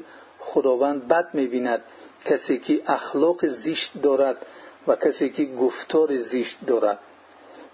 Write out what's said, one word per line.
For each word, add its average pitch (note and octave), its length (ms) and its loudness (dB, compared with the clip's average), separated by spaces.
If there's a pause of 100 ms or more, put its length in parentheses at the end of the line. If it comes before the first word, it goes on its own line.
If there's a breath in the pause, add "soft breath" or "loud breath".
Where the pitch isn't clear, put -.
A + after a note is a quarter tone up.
(400 loud breath)
خداوند C3+ 680 2
بد E3+ 260 2
می‌بیند B2 480 -2 (440 loud breath)
کسی C3+ 340 0
که D#3 280 0
اخلاق D#3+ 580 0
زشت D3+ 460 -4 (100)
دارد C3+ 440 2 (420 loud breath)
و C3+ 80 4
کسی C#3+ 340 0
که D3+ 160 -2
گفتار C3 720 0
زشت A#2 400 -4 (100)
دارد. G#2+ 320 2 (760 loud breath)